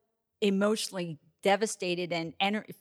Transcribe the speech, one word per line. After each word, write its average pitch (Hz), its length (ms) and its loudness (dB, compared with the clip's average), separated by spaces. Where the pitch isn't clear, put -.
emotionally 196 800 0
devastated 185 680 0
and 165 260 -4
ener-, 202 240 0